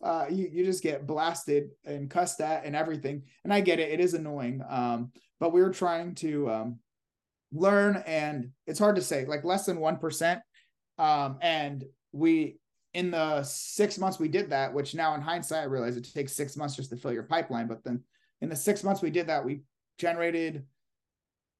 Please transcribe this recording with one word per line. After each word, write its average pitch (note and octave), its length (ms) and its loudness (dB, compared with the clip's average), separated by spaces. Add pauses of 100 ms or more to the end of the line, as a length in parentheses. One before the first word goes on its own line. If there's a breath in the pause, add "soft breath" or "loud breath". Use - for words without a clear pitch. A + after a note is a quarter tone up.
Uh, E3 280 0
you, F#3 200 0
you F3 140 0
just F#3 180 0
get C#3+ 240 -2
blasted D3+ 640 0 (140)
and C#3+ 240 -8
cussed F3 320 0
at D#3 240 -2
and D3 100 -6
everything. D3 500 -4 (200 soft breath)
And F#3+ 80 0
I G3+ 80 6
get F3 200 4
it. D#3 120 0
It D#3+ 80 0
is F3 140 4
annoying. C#3+ 520 -4
Um, B2 460 -2 (280 soft breath)
but E3+ 120 2
we F3+ 80 8
were F#3 120 6
trying F3 440 -2
to, D3 340 -2
um, A2+ 280 -4 (760)
learn, G3+ 540 4
and D3+ 440 -2 (160)
it's D#3 120 -4
hard G#3 180 6
to F3+ 60 2
say, C#3 240 -2
like, D3 180 -4
less F#3+ 220 2
than E3+ 120 -2
one D#3 200 0
percent. E3 420 0 (580 soft breath)
Um, C#3+ 440 2
and D3 420 0 (280)
we, D#3 460 4 (360)
in F3+ 160 0
the D#3 320 2
six - 560 -2
months F#3+ 220 0
we D#3 80 0
did F3+ 220 0
that, C3+ 220 0
which C3+ 220 -2
now D#3+ 200 0
in C#3+ 60 -4
hindsight, D#3+ 420 -2
I D3 40 -4
realize B2 300 -2
it B2 180 -10
takes C#3 180 -4
six C#3 240 -4
months C#3+ 200 -6
just C3 140 -8
to A#2+ 60 -8
fill B2 160 -4
your A2+ 120 -4
pipeline. C3 420 -2
But A2+ 180 -8
then B2 200 -6 (360)
in - 80 -4
the D#3+ 80 -6
six - 280 0
months G3 180 0
we D#3+ 80 0
did E3 160 0
that, D3+ 180 0
we C#3 180 -4 (360)
generated E3 680 -2 (960)